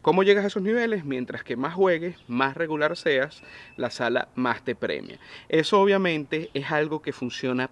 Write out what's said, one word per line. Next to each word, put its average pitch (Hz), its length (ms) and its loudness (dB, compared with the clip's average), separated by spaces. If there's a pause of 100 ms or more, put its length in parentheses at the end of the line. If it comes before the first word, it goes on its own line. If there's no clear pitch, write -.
¿Cómo 175 220 4
llegas 202 220 6
a - 20 0
esos 196 160 -2
niveles? 220 420 0
Mientras 127 400 -6
que 127 100 -6
más 143 200 -4
juegues, 175 420 2 (120)
más 135 280 0
regular 156 400 -2
seas, 143 460 -2 (340)
la 123 140 -4
sala 120 440 -2
más 123 300 -2
te 120 100 -2
premia. 73 440 -6 (320)
Eso 160 320 4
obviamente 170 720 0
es 139 180 -4
algo 151 300 0
que 143 100 -6
funciona 127 600 -4